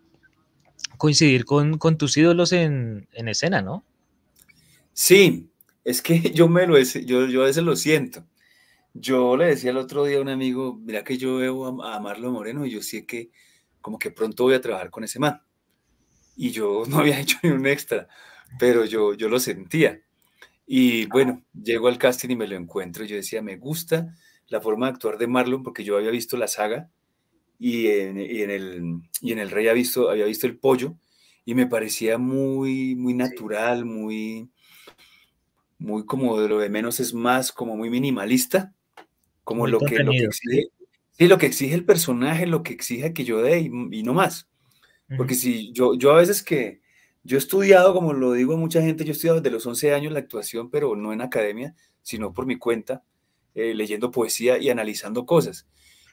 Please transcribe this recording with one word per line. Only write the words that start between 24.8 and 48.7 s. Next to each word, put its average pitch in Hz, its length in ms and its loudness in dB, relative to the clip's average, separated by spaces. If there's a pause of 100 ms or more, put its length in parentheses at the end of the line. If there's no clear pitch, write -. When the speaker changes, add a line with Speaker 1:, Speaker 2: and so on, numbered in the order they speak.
Speaker 2:
de 131 60 -4
actuar 107 240 -6
de 117 100 -2
Marlon", 127 360 0
porque 113 200 -12
yo 101 140 0
había 110 140 -2
visto 120 260 -6
La 110 100 -2
Saga 110 420 -4 (680)
y 117 300 -2
en, 98 320 -2
y 107 220 -6
en 101 80 -4
el, 95 320 -8 (400)
y 113 100 -4
en 113 80 -6
El 98 120 -8
Rey 107 160 0
había 113 60 6
visto, 123 360 0
había 104 160 0
visto 110 220 -4
El 120 100 -10
Pollo 135 380 0 (500)
y 117 100 -4
me 127 120 4
parecía 113 500 -2
muy, 131 760 -2
muy 127 240 -2
Speaker 1:
Sí. 127 160 -4
Speaker 2:
natural, 113 500 -2
muy, 110 640 -8 (1300)
muy 107 280 -8
como 120 340 0
de 107 80 2
lo 107 100 2
de 104 120 0
menos 117 300 -4
es 120 140 -6
más, 123 380 0
como 113 240 -8
muy 113 140 -6
minimalista, 127 840 0 (720)
como 117 220 -2
Speaker 1:
Muy - 20 0
Speaker 2:
lo 113 160 2
que, 127 160 0
lo 131 160 2
que 120 80 2
Speaker 1:
contenido, - 20 2
Speaker 2:
exige, - 360 -2
Speaker 1:
sí. - 80 -4 (420)
Speaker 2:
sí, 175 160 6
lo 185 100 8
que 156 80 2
exige 135 280 -2
el 175 120 -2
personaje, 160 600 2
lo 165 180 -2
que 117 100 -10
exija 139 400 -6
que 139 100 -6
yo 113 180 0
dé 160 180 4
y, 160 60 -2 (340)
y - 20 -6
no 123 120 0
más. - 340 0 (680)
Porque 127 180 -2
Speaker 1:
Ujú. - 20 0
Speaker 2:
si 120 360 -2
yo, 123 220 4
yo 135 180 6
a 160 60 8
veces 190 240 4
que, 123 400 -4 (420)
yo 127 140 0
he - 20 0
estudiado, 190 540 6
como 156 200 0
lo 127 180 0
digo 127 220 0
a 165 40 -2
mucha 165 240 0